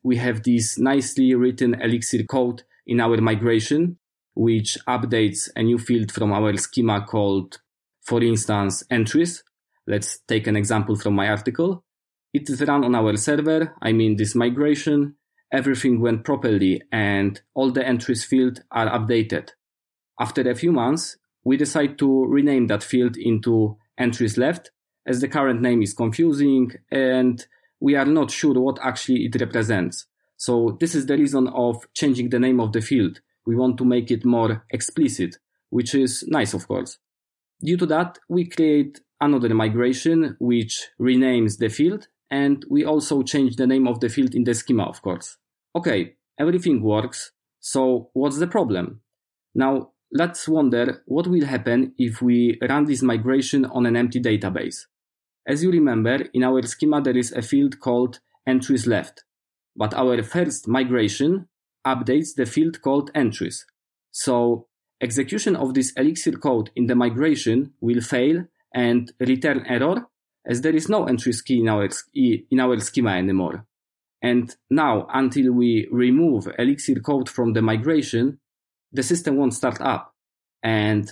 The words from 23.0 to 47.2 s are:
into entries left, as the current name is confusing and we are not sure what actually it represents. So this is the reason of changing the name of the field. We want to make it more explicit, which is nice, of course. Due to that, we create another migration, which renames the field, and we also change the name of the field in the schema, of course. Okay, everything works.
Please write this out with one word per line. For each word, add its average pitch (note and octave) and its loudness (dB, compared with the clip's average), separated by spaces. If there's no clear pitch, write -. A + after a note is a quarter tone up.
into A2 0
entries A#2+ -2
left, D#3 -2
as B2+ -2
the C#3 -2
current C3+ 0
name A#2+ 2
is G#2 -2
confusing C3+ 2
and B2+ 0
we C#3 2
are C#3 2
not D3 2
sure C3+ 0
what C3 0
actually B2+ 2
it A#2 -2
represents. A2 0
So A#2 2
this E3+ 0
is C3+ 0
the C#3 2
reason C3+ 2
of A#2+ 0
changing B2 0
the B2 0
name B2+ 4
of G#2+ 0
the A2 0
field. A2+ 0
We A#2 0
want B2+ 2
to B2+ 0
make B2 2
it A#2+ -2
more A2+ 0
explicit, A2 -4
which A#2 -2
is C3 0
nice, C3 0
of F2+ -8
course. F#2 -6
Due F3 0
to F3+ 0
that, E3 -2
we F3 0
create D3+ 0
another B2+ 2
migration, B2+ 0
which A#2+ -2
renames B2 2
the A2+ -2
field, F3 0
and C#3 0
we D3 2
also D3+ 0
change C3 0
the B2+ 2
name C3 4
of A#2 -2
the A#2+ 0
field B2+ 0
in B2 0
the A#2+ 0
schema, A2+ 0
of - -8
course. - -8
Okay, A#2 -2
everything E3 0
works. G#2+ -2